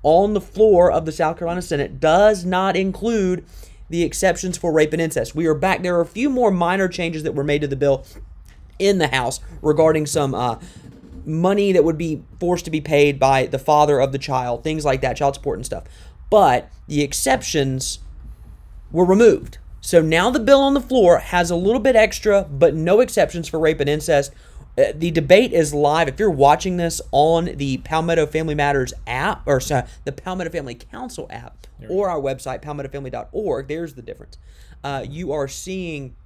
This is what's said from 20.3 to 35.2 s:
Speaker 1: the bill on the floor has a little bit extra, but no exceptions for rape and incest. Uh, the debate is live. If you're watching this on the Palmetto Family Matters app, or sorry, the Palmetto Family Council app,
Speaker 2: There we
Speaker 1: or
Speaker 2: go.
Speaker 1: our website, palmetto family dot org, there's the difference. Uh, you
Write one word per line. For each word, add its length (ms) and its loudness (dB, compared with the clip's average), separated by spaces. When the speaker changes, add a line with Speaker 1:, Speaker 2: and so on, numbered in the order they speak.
Speaker 1:
the 100 0
bill 200 6
on 120 2
the 80 0
floor 380 4
has 300 -2
a 60 -2
little 240 0
bit 160 2
extra, 480 4
but 320 2
no 240 2
exceptions 480 0
for 100 -6
rape 220 0
and 100 0
incest. 420 0
Uh, 160 2
the 180 -4
debate 420 4
is 200 2
live. 340 0
If 120 -10
you're 100 2
watching 480 2
this 240 -4
on 340 2
the 320 -6
Palmetto 500 -2
Family 260 -4
Matters 400 -2
app, 400 -6
or 120 2
sorry, 240 -4
the 80 -8
Palmetto 400 -10
Family 240 -10
Council 560 -16
app, 340 -18
Speaker 2:
There 100 -18
we 60 -6
Speaker 1:
or 120 0
Speaker 2:
go. 40 -2
Speaker 1:
our 100 -4
website, 400 -6
palmetto 280 -12
family 200 -12
dot 220 -12
org, 360 -6
there's 280 -10
the 80 -20
difference. 340 -18
Uh, 240 -8
you 240 -10